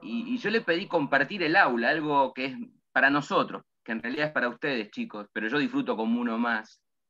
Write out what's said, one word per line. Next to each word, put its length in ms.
y, 320
y 40
yo 140
le 100
pedí 260
compartir 560
el 120
aula, 340
algo 440
que 120
es 120
para 180
nosotros, 540
que 80
en 120
realidad 240
es 60
para 160
ustedes, 420
chicos, 420
pero 140
yo 100
disfruto 400
como 220
uno 180
más. 440